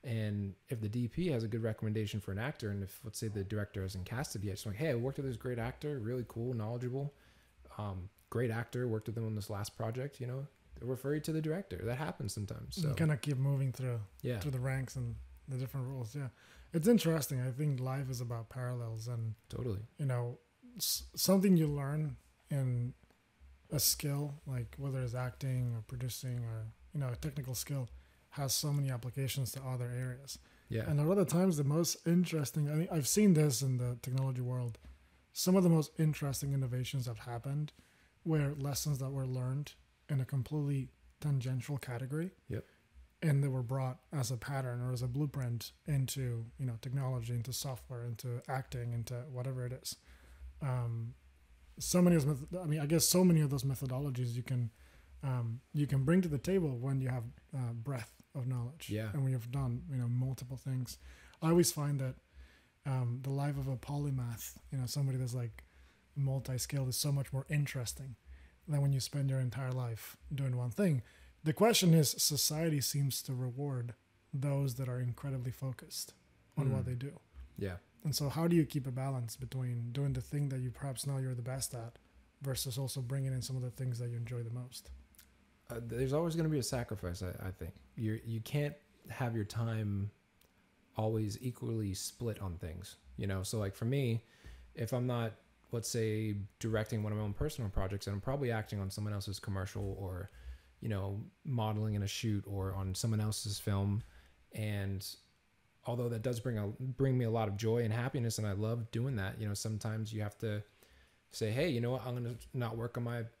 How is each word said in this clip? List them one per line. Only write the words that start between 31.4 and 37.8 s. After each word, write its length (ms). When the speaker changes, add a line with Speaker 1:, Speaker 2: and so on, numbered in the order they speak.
Speaker 2:
the 80
most 320
interesting, 640
I 40
mean, 180
I've 160
seen 260
this 280
in 160
the 240
technology 380
world, 380
some 240
of 80
the 40
most 300
interesting 540
innovations 540
have 140
happened 520